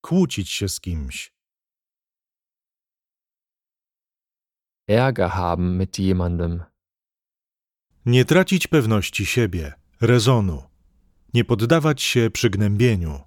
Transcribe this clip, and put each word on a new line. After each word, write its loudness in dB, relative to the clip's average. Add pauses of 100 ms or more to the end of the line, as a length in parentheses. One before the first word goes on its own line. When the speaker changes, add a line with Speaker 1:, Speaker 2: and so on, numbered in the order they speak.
Speaker 1:
Kłócić -2
się -4
z -8
kimś. -10 (3500)
Speaker 2:
Ärger 2
haben -2
mit -4
jemandem. -2 (1400)
Speaker 1:
Nie 6
tracić 2
pewności 0
siebie, -2 (280)
rezonu. 2 (640)
Nie 2
poddawać 0
się 0
przygnębieniu. 0